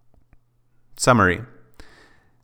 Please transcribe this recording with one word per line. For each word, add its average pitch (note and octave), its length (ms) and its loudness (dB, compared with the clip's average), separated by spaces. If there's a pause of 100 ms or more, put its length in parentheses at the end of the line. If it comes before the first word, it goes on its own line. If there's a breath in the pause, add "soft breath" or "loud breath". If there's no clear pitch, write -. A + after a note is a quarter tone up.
(960)
Summary. G2+ 460 0 (1000 soft breath)